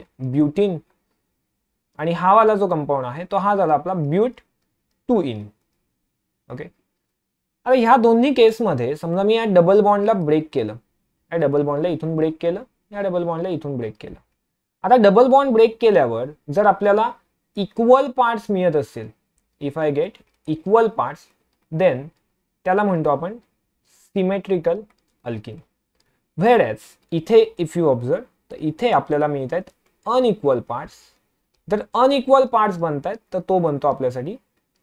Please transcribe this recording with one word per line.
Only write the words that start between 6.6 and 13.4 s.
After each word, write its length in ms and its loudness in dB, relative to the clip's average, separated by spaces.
आता 80 4
ह्या 220 4
दोन्ही 380 4
केसमध्ये 600 2
समजा 260 -4
मी 140 2
या 80 -2
डबल 360 4
बॉन्डला 320 2
ब्रेक 400 0
केलं, 240 -4
या 60 -2
डबल 240 0
बॉन्डला 260 -2
इथून 280 -6
ब्रेक 240 -2
केलं, 220 -4
या 80 -10
डबल 240 -4
बॉन्डला 240 -6